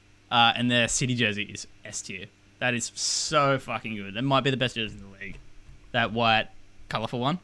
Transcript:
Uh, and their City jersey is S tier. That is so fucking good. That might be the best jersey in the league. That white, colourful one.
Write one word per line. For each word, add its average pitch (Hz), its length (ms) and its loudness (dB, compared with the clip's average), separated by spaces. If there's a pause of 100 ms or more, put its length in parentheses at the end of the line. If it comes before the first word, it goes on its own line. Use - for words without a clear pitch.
(300)
Uh, 117 260 6
and 120 140 0
their 120 180 4
City 127 280 0
jersey 107 280 0
is - 220 -12 (180)
S - 180 -10
tier. 95 240 -12 (340)
That 123 140 0
is 117 200 -4
so 139 640 2
fucking 110 380 -6
good. 98 180 -8
That 110 80 -4
might 135 220 4
be 143 80 2
the 127 60 2
best 123 180 0
jersey 104 220 -6
in 98 140 -14
the 95 140 -20
league. 95 140 -10 (540)
That 113 200 2
white, 113 340 4 (420)
colourful 117 300 -2
one. 143 240 0